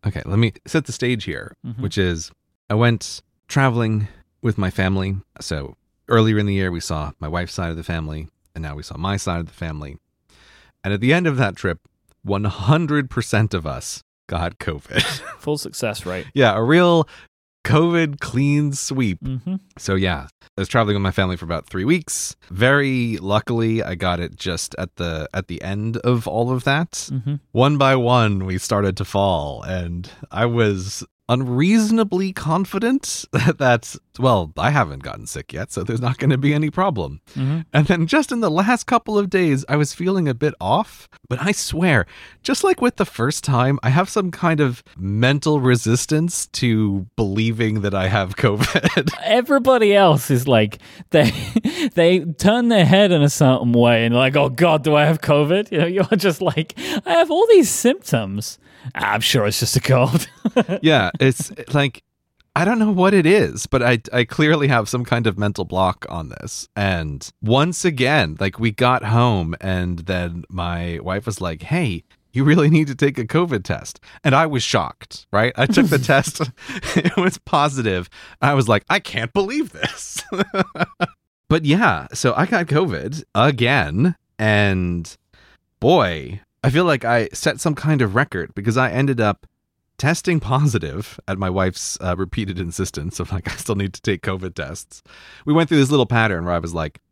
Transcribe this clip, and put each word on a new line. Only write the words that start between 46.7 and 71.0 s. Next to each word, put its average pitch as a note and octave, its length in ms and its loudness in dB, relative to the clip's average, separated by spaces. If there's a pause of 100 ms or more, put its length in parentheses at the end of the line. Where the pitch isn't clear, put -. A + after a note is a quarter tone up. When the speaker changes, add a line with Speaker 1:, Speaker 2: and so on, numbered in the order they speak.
Speaker 1:
believing A2 640 0
that G2+ 120 -2
I F#2+ 140 0
have G2 280 0
covid. B2 800 0
<laughs> - 80 -14
Speaker 2:
Everybody A#3+ 720 4
else E3 360 6
is B2+ 180 2
like, A2 300 4 (320)
they, C3+ 200 6 (600)
<laughs> - 40 -20
they F3 300 4
turn G#3+ 440 2
their G#3 160 6
head F#3+ 280 6
in D#3 100 4
a C#3+ 80 6
certain B2+ 420 4
way A#2+ 320 6
and A#2 100 2
like, C3 220 4
"Oh C#3+ 120 4
God, D#3 340 0
do D3+ 140 2
I D3 80 6
have D#3 160 2
covid?" D3+ 500 2
You F#3 80 -2
know, D3+ 80 2
you're F#3 180 0 (120)
just F#3 260 0
like, D#3+ 320 -2 (320)
"I F4+ 60 0
have E4+ 180 4
all F#4 180 4
these F#4 220 8
symptoms. A2+ 880 -2 (380)
I'm G#2 240 0
sure A2+ 260 2
it's G#2+ 140 -2
just - 160 0
a - 40 4
cold." B2+ 520 2
<laughs> - 60 -20 (440)
Speaker 1:
Yeah, B2+ 360 4
it's - 320 0 (220)
like, C#3 300 -2 (520)
I E3 120 0
don't A3+ 120 2
know G#3+ 120 2
what F#3 240 4
it F3+ 120 6
is, D3+ 400 2
but B2+ 160 0
I, A#2+ 180 2 (120)
I B2 120 2
clearly D3+ 440 2
have A#2+ 200 2
some B2 160 -2
kind A#2+ 220 0
of G2 120 0
mental G#2 260 -2
block F2+ 460 0
on E2 180 -8
this. - 480 -14
And E2+ 540 -4 (100)
once C#3 460 0
again, C3 520 0
like, - 200 -2
we A2+ 120 0
got B2 340 0
home G#2+ 560 2
and F2+ 400 -4
then F2 500 -6
my F2 520 -6